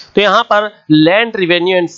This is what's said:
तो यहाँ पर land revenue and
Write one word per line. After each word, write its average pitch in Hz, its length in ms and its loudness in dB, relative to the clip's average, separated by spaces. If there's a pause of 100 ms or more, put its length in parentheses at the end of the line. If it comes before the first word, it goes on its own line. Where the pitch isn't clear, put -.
(160)
तो 202 60 0
यहाँ 208 320 0
पर 208 180 -2 (360)
land 214 360 0
revenue 175 380 0
and 165 160 -4